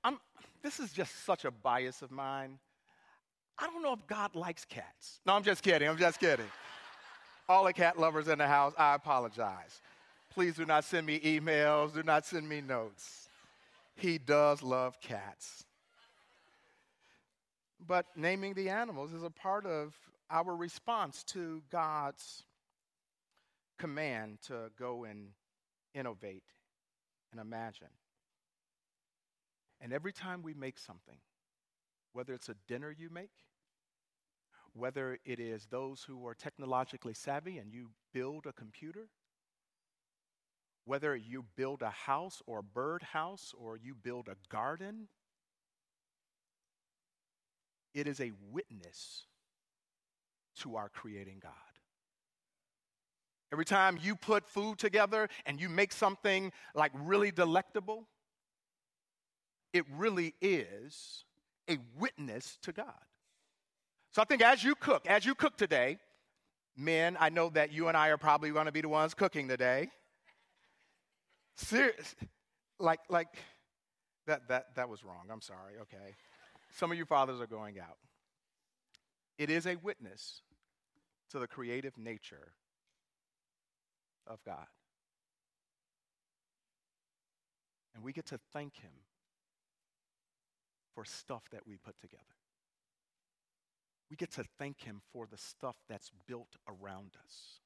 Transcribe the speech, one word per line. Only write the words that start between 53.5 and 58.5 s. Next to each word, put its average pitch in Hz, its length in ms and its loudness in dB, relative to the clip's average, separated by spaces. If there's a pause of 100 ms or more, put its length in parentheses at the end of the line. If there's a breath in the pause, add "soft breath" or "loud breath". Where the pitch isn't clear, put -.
Every 160 120 -2
time 190 380 6
you 202 140 0
put 208 280 2
food 208 320 -4
together 214 520 2 (180 loud breath)
and 143 140 -8
you 180 80 -4
make 190 240 2
something, 190 580 2 (240 loud breath)
like, 151 220 4
really 196 340 2
delectable, 185 800 0 (1600)